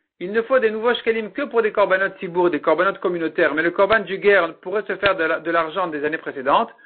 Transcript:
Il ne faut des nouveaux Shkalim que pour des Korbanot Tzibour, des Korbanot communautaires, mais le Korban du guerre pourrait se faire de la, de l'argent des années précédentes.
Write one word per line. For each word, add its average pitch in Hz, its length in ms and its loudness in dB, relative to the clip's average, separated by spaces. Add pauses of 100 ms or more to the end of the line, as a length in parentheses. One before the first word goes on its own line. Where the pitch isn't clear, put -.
(180)
Il 180 140 -8
ne 226 100 0
faut 262 160 2
des 226 120 2
nouveaux 220 240 0
Shkalim 220 380 -4
que 277 100 -4
pour 233 200 0
des 214 100 -2
Korbanot 190 460 2
Tzibour, 175 320 0
des 147 100 0
Korbanot 180 400 2
communautaires, 165 540 0
mais 156 80 0
le 170 80 0
Korban 202 300 2
du 185 180 -8
guerre 170 380 2
pourrait 196 320 -6
se 190 80 -6
faire 190 200 0
de 160 80 -2
la, 160 160 -2
de 160 100 -6
l'argent 165 360 0
des 151 180 -6
années 151 140 -4
précédentes. 147 520 -2 (160)